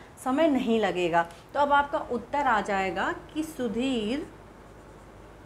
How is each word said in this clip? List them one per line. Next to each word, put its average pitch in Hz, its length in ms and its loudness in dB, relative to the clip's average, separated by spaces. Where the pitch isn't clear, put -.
समय 294 240 2
नहीं 226 320 2
लगेगा। 175 420 2
तो 285 60 2
अब 285 120 4
आपका 285 260 2
उत्तर 277 480 -4
आ 220 140 4
जाएगा 196 500 -2
कि 311 100 -4
सुधीर 247 840 -2